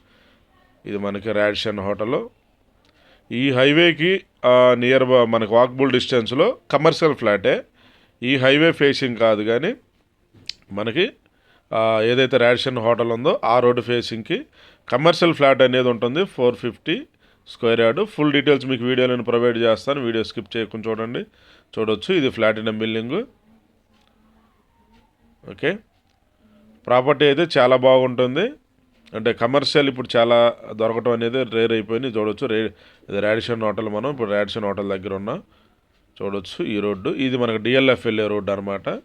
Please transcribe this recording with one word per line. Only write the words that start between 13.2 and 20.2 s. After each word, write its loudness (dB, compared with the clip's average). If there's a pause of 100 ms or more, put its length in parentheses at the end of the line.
ఆ 2
రోడ్డు 2
ఫేసింగ్‌కి -6 (420)
కమర్షియల్ 2
ఫ్లాట్ 4
అనేది 4
ఉంటుంది. -2
ఫోర్ 0
ఫిఫ్టీ -8 (420)
స్క్వేర్ 0
యార్డు. 2
ఫుల్ -2
డీటెయిల్స్ 2
మీకు -4
వీడియోలను 0
ప్రొవైడ్ 0
చేస్తాను. 0
వీడియో -2